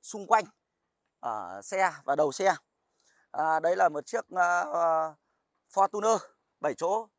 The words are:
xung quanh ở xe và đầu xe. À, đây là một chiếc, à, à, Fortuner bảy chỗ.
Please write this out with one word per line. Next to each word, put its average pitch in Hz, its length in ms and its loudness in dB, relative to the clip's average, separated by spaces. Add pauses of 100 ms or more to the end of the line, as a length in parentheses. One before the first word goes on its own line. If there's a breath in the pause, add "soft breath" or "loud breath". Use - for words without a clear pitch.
xung 202 260 -12
quanh 214 160 4 (760)
ở 101 440 -8
xe 185 280 0 (140)
và 139 100 0
đầu 147 160 2
xe. 185 240 2 (760 soft breath)
À, 160 280 0
đây 165 160 2
là 190 140 4
một 147 160 -8
chiếc, - 240 -6
à, 175 320 2
à, 160 520 0 (600)
Fortuner 202 440 2 (420)
bảy 147 140 -2
chỗ. 208 340 -2 (120)